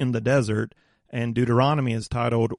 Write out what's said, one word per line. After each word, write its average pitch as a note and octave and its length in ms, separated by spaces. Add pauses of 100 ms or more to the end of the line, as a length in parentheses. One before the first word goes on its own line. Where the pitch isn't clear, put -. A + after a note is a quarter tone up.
In B2+ 120
the A#2 80
Desert. A2+ 540 (360)
And A#2 240
Deuteronomy B2 580
is A2+ 160
titled A#2 500